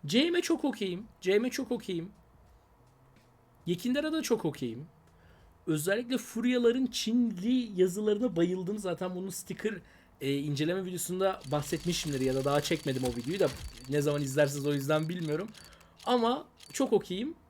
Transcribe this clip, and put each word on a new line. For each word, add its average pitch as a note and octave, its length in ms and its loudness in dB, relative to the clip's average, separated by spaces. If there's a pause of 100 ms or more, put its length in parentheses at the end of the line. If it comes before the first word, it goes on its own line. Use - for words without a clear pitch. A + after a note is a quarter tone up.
C B3 240 4
M'e F4 100 2
çok E4+ 240 0
okeyim. G3+ 420 -2 (140)
C G3 180 2
M'e A#3+ 120 0
çok B3 220 -4
okeyim. F#3 380 -4 (1600)
Yekinder'a B3+ 460 0
da D#4+ 100 0
çok A3 220 0
okeyim. C3 420 -4 (800)
Özellikle G3+ 520 0
Furyaların A#3+ 680 2
Çinli A3+ 960 0
yazılarına G#3 560 2
bayıldım. F3+ 420 0
Zaten F3+ 360 -4
bunun F#3 160 -6
sticker, - 440 -6 (460)
e, C#3 180 0
inceleme D3+ 460 0
videosunda F#3 560 -2 (100)
bahsetmişimdir D3 680 -2
ya C3 140 2
da C3+ 100 0
daha C#3+ 160 4
çekmedim C#3+ 440 -2
o A#2+ 120 0
videoyu D3 240 -2
da. D#3+ 80 6 (400)
Ne C#3+ 140 0
zaman D3 200 2
izlersiniz C#3 440 2
o D3 80 2
yüzden D#3 340 0
bilmiyorum. E3+ 400 -4 (580)
Ama B3 380 2 (280)
çok C4 200 0
okeyim. A3 420 0 (160)